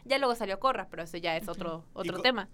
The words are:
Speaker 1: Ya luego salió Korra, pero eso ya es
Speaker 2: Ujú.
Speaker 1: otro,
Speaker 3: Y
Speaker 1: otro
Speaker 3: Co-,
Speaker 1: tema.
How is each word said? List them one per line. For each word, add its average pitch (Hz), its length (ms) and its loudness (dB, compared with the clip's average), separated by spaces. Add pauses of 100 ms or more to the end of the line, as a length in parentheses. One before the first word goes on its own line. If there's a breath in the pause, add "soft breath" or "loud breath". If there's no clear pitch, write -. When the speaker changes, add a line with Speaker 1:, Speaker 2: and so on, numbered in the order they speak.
Speaker 1:
Ya 262 140 2
luego 254 180 4
salió 196 240 -2
Korra, 214 300 2
pero 165 140 -8
eso 170 140 -8
ya 170 200 0
es 165 60 -4
Speaker 2:
Ujú. 185 80 -6
Speaker 1:
otro, 170 340 -6 (100)
Speaker 3:
Y - 40 -8
Speaker 1:
otro 180 180 -2
Speaker 3:
Co-, 185 40 -4
Speaker 1:
tema. 226 320 2